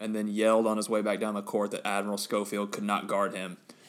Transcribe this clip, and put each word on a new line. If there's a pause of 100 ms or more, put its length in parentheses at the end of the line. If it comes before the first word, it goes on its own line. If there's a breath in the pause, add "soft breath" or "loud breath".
and
then
yelled
on
his
way
back
down
the
court
that
Admiral
Schofield
could
not
guard
him, (340 soft breath)